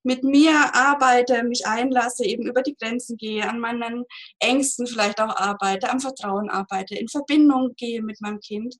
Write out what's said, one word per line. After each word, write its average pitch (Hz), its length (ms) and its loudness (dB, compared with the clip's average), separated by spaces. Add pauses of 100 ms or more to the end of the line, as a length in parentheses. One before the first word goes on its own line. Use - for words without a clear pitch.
mit 254 200 -2
mir 285 300 6 (220)
arbeite, 254 680 4
mich 240 220 -2
einlasse, 240 600 0
eben 220 220 -2
über 247 140 0
die 285 140 -4
Grenzen 233 420 -8
gehe, 214 320 -4
an 233 100 -6
meinen 233 460 -6 (340)
Ängsten 254 460 0
vielleicht 220 340 -2
auch 220 160 0
arbeite, 196 540 -2
am 262 100 0
Vertrauen 208 520 -4
arbeite, 196 440 -6
in 220 140 -6
Verbindung 285 640 4
gehe 233 280 -6
mit 214 180 -10
meinem 208 180 -6
Kind, 214 400 -8